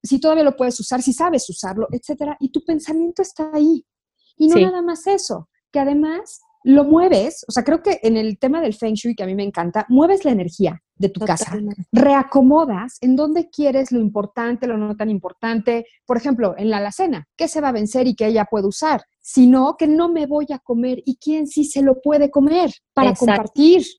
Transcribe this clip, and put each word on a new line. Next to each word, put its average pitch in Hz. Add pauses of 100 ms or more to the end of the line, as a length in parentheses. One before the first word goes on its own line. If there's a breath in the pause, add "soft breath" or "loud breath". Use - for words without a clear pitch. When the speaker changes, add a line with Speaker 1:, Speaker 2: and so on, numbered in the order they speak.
Speaker 1:
si -
todavía 311
lo 285
puedes 247
usar, 233
si 262
sabes 330
usarlo, 190
etcétera. 294
Y 269
tu -
pensamiento 330
está 311
ahí. 302 (520)
Y 311
no 320
Speaker 2:
Sí. 349
Speaker 1:
nada 370
más 339
eso, 381 (240)
que 285
además 311 (220)
lo 285
mueves, 311
o -
sea, 240
creo 320
que 403
en 226
el 220
tema 285
del 226
Feng 220
Shui, 226
que 196
a -
mí 190
me 202
encanta, 196
mueves 339
la 285
energía 175 (140)
de 196
tu 196
casa, 190
Speaker 2:
Totalmente. 208 (440)
Speaker 1:
reacomodas 262
en 254
dónde 311
quieres 269
lo 240
importante, 226
lo 233
no 214
tan 214
importante. 226 (200 soft breath)
Por 240
ejemplo, 233
en 214
la 208
alacena, 202 (100)
¿qué 311
se 311
va 285
a 254
vencer 233
y 233
qué 220
ella 220
puede 202
usar? 254 (180)
Sino 262
que 320
no 320
me 320
voy 294
a 262
comer 247
y 262
quién 302
sí 294
se 277
lo 262
puede 294
comer 294 (240)
para 254
Speaker 2:
Exacto. 214
Speaker 1:
compartir. 285 (140)